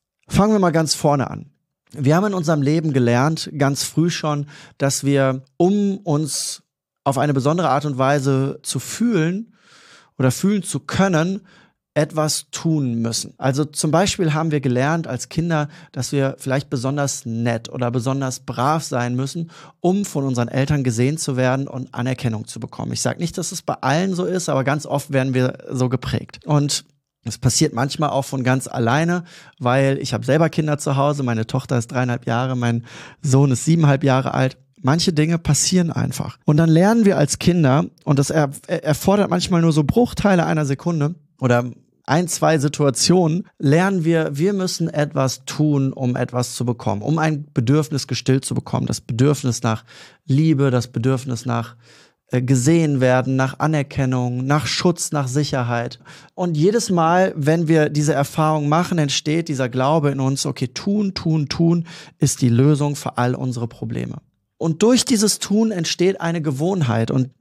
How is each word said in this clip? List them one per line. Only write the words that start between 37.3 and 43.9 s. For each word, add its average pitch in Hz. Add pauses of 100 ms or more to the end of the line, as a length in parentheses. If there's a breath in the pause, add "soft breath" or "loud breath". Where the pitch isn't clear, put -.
Kinder, 165 (180)
und 139
das 139
er-, 151 (160)
er-, -
erfordert 175
manchmal 175
nur 165
so 151
Bruchteile 190
einer 156
Sekunde 151 (240)
oder 120 (440)
ein, 165
zwei 160
Situationen, 156 (140 soft breath)
lernen 175